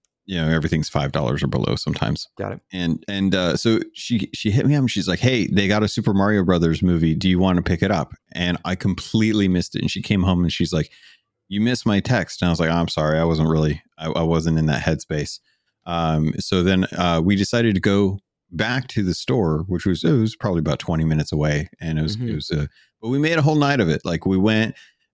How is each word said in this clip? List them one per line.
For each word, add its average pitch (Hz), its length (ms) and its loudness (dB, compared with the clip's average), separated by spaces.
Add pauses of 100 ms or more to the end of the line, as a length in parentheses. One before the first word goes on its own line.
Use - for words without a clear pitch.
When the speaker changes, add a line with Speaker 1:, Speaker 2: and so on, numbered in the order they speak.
(240)
Speaker 1:
you 95 120 -6
know, 80 120 0
everything's 80 400 0
five 71 240 -2
dollars 71 320 -2
or - 20 0
below - 300 -2
sometimes. - 500 -4 (100)
Speaker 2:
Got 101 180 -8
it. - 60 -14 (120)
Speaker 1:
And, 87 340 -4
and, 98 300 0
uh, 87 200 0
so 113 220 2 (140)
she, - 420 -4
she - 160 -2
hit 120 160 2
me 143 80 4
up 143 60 2
and 127 100 2
she's 92 160 -2
like, 90 140 -2
"Hey, 123 260 2
they 98 220 2
got 107 160 2
a 101 40 2
Super 110 240 0
Mario 98 300 4
Brothers 85 400 2
movie. 85 320 4
Do 90 140 0
you 90 100 4
wanna 90 240 2
pick 90 220 0
it 98 80 2
up?" 78 220 -2 (180)
And 87 320 -2
I 90 100 -4
completely 107 720 0
missed 90 300 0
it. - 60 -4
And - 100 -2
she 98 100 -8
came 95 220 0
home 90 180 2
and 85 100 0
she's - 200 -2
like, 85 180 -2 (560)
"You 101 140 -4
missed 120 260 -2
my 101 140 2
text." 101 420 -2
And - 60 2
I - 20 2
was 80 80 0
like, 82 120 2
"I'm 85 180 2
sorry. 78 320 0
I 82 40 2
wasn't 80 240 2
really, 78 320 0 (160)
I, 80 120 -12
I 80 140 -4
wasn't 80 360 0
in 78 80 2
that 71 160 0
headspace." 78 560 -4 (500)
Um, 80 520 0
so 90 240 0
then, 92 240 2 (100)
uh, 87 260 2
we 98 120 2
decided 110 400 0
to 90 40 -2
go 98 380 2 (320)
back 120 380 -2
to 107 160 -2
the 90 100 0
store, 90 540 0
which 90 180 -4
was, 90 160 0
it 165 80 2
was 113 240 0
probably 95 240 -2
about 76 220 -2
twenty 80 240 -2
minutes 78 260 0
away. 76 380 -2 (120)
And 80 160 -6
it 78 60 -2
was, 80 140 -2
Speaker 2:
Mm-hmm. 120 120 -6
Speaker 1:
it 110 60 -4
was, - 160 -8
uh, 73 160 -2 (340)
but 113 100 -8
we 139 100 0
made 160 180 0
a 151 40 2
whole 151 120 4
night 143 240 4
of 95 100 4
it. 78 160 0
Like, 85 220 -4
we 95 100 2
went, 110 380 2 (400)